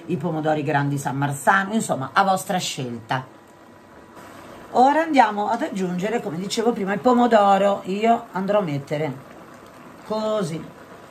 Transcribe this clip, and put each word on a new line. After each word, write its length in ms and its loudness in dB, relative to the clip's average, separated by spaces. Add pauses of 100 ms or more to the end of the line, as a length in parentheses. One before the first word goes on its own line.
i 100 -4
pomodori 460 -2
grandi 360 0
San 180 -6
Marzano, 580 0
insomma, 380 -4
a 120 2
vostra 340 0
scelta. 760 -6 (1400)
Ora 300 6
andiamo 460 4
ad 140 -2
aggiungere, 580 -4
come 180 -8
dicevo 340 0
prima, 200 -2
il 80 -4
pomodoro. 840 4
Io 480 0
andrò 260 0
a 40 2
mettere 720 -6 (720)
così 680 -4 (360)